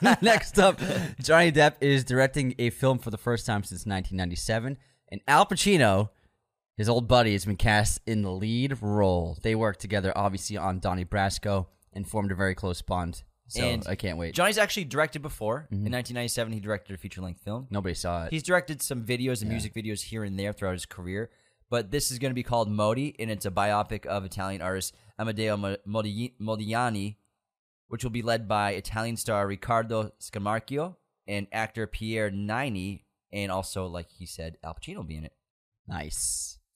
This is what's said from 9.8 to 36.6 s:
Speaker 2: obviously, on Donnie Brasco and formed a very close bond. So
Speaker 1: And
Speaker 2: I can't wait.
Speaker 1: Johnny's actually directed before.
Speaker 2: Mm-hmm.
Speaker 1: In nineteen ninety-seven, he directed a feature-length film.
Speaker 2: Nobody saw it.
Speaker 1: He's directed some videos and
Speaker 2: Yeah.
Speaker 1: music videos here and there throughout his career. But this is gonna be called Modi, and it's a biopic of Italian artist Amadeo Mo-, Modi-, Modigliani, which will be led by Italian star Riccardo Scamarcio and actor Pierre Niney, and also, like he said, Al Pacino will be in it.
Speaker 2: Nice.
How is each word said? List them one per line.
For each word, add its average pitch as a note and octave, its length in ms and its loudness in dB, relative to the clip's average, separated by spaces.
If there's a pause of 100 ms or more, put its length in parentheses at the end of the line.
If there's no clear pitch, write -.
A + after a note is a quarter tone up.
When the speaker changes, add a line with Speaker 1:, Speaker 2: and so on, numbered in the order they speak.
Speaker 2:
obviously, G2+ 400 -2
on F#2 220 -2
Donnie F2+ 260 -2
Brasco G2 640 0 (260)
and G2 140 -8
formed G2+ 240 -2
a F#2 40 -2
very F#2+ 200 0
close F2+ 260 -4
bond. F2 420 -4 (240)
So - 180 -6
Speaker 1:
And A#2 200 -2
Speaker 2:
I G2 100 -4
can't F2 220 -4
wait. E2+ 160 -6
Speaker 1:
Johnny's G3 240 2
actually G3+ 280 0
directed D3+ 360 -2
before. C3 520 -4
Speaker 2:
Mm-hmm. G2+ 140 -2
Speaker 1:
In G2 40 -2
nineteen B2 240 -4
ninety-seven, A#2 380 -2
he G#2+ 80 -6
directed G2+ 320 -6
a F#2 40 -10
feature-length F#2 440 -10
film. A#2+ 280 -8
Speaker 2:
Nobody F#2+ 260 -2
saw F2 300 -4
it. - 60 -8
Speaker 1:
He's D#3 120 -4
directed F3 380 0
some B2 220 -4
videos B2 380 -2
and G#2+ 100 -4
Speaker 2:
Yeah. A2+ 60 -2
Speaker 1:
music G#2+ 160 -6
videos G#2+ 300 -6
here A2 200 -6
and F#2+ 160 -4
there G2+ 140 -2
throughout G2 200 -4
his F2 120 -8
career. F#2 440 -8 (400)
But A2 220 -2
this C#3 200 0
is B2 80 -8
gonna C3 140 -2
be B2 100 -4
called A#2 260 0
Modi, G#2+ 500 0
and A2+ 100 -4
it's G#2 160 -6
a F#2+ 60 -2
biopic G#2 540 0
of G2 180 -4
Italian F#2+ 380 -6
artist F#2 320 -4 (260)
Amadeo A2 380 -2
Mo-, G2+ 280 -4
Modi-, G#2+ 560 -4
Modigliani, G#2+ 760 -2 (680)
which A#2 180 -8
will A#2 60 -4
be A#2 100 -4
led A2+ 260 0
by G#2 240 2
Italian A2 460 -4
star G2+ 300 0
Riccardo A2 720 -2
Scamarcio A#2 800 -4 (300)
and G2+ 240 -4
actor A2 360 -4
Pierre A2 440 -2
Niney, G2+ 720 -4 (300)
and G2+ 180 -4
also, F#2 340 -4
like F2 260 -10
he F2+ 140 -16
said, E2 380 -12
Al D#2+ 120 -12
Pacino F#3+ 220 -14
will E3+ 60 -10
be D#2 140 -10
in D#2 80 -10
it. - 80 -16 (540)
Speaker 2:
Nice. - 680 -6 (180)